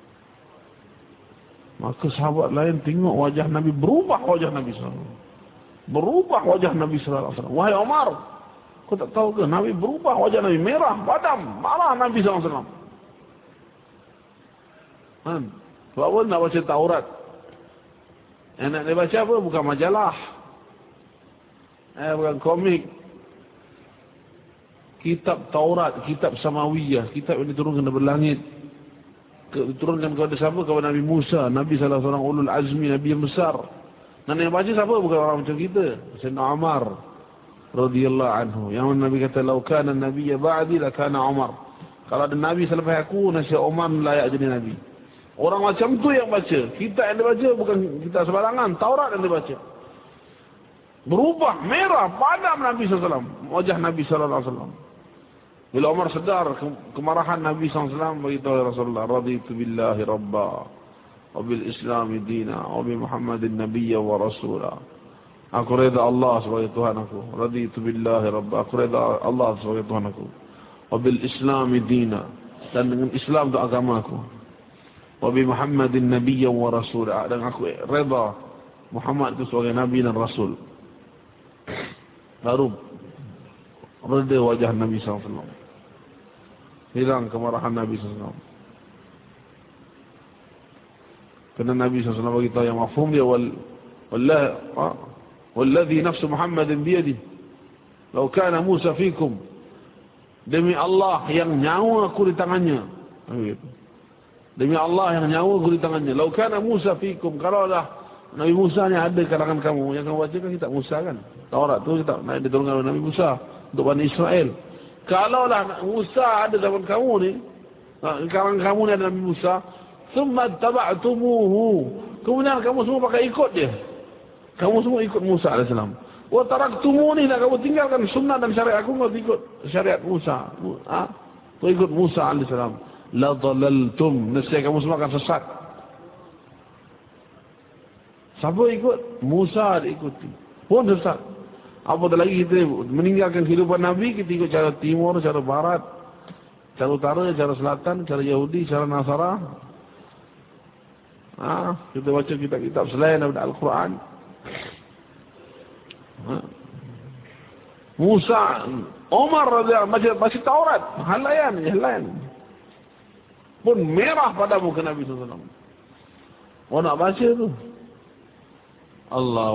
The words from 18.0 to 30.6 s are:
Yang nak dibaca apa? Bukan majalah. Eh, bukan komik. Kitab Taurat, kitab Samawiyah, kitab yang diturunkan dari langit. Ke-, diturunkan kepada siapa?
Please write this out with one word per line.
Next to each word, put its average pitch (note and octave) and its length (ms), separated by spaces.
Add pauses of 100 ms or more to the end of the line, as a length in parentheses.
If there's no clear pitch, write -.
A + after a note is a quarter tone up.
Yang C#3 160
nak D#3 120
dibaca E3+ 360
apa? A3+ 160
Bukan D#3+ 240
majalah. E3 520 (1800)
Eh, D#3 160
bukan D#3 320
komik. F3 380 (2250)
Kitab E3+ 560
Taurat, D#3+ 480
kitab D3+ 400
Samawiyah, D3 720
kitab D3 240
yang D3 160
diturunkan C#3+ 320
dari C3+ 160
langit. D3 360 (1120)
Ke-, C3+ 160
diturunkan D#3 480
kepada D3+ 240
siapa? D#3+ 240